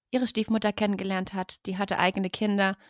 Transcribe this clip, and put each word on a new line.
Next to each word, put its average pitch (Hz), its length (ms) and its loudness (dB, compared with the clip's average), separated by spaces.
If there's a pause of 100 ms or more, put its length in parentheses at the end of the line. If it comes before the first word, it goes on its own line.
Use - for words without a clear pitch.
(120)
ihre 254 160 2
Stiefmutter 214 460 0
kennengelernt 190 600 -2
hat, - 320 -8
die 190 120 -4
hatte 202 220 -2
eigene 190 300 2
Kinder 202 480 0 (120)